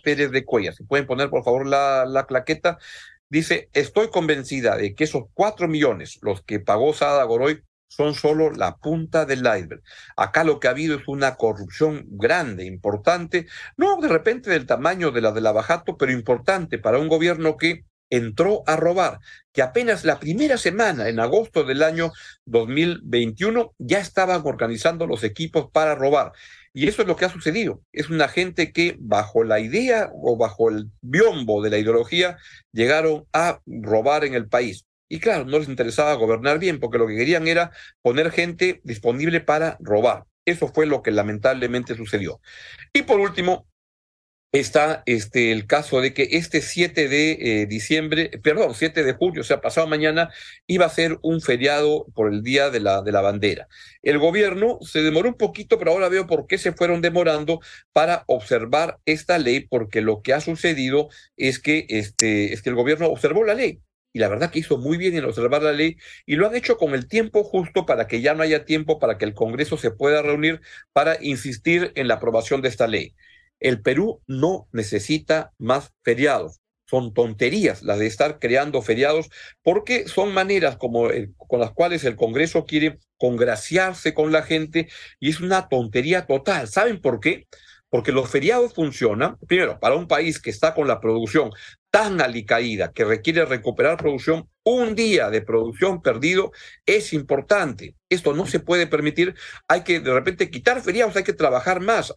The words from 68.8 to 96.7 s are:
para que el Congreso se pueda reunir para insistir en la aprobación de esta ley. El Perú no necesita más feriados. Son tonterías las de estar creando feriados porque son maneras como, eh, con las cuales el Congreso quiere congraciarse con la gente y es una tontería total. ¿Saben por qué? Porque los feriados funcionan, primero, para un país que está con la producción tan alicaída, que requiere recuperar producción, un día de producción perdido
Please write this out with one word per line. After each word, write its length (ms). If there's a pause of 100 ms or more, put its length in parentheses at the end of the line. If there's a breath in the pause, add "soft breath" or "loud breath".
para 180
que 60
el 100
Congreso 420
se 140
pueda 320
reunir 380 (320 loud breath)
para 280
insistir 760
en 100
la 80
aprobación 480
de 60
esta 180
ley. 300 (420 soft breath)
El 240
Perú 460
no 420
necesita 880
más 340 (120)
feriados. 560 (280)
Son 240
tonterías 680
las 160
de 80
estar 320
creando 440
feriados 480 (320 loud breath)
porque 440
son 260
maneras 440
como, 340
eh, 260
con 220
las 140
cuales 320
el 100
Congreso 520
quiere 340 (180)
congraciarse 960
con 160
la 120
gente 460 (300 loud breath)
y 120
es 100
una 280
tontería 580
total. 420
¿Saben 320
por 180
qué? 300 (400 loud breath)
Porque 240
los 160
feriados 460
funcionan, 720
primero, 320
para 160
un 140
país 320
que 100
está 240
con 140
la 120
producción 500 (420 loud breath)
tan 280
alicaída, 680
que 140
requiere 400
recuperar 520
producción, 520 (160)
un 320
día 340
de 120
producción 600
perdido 480 (360 loud breath)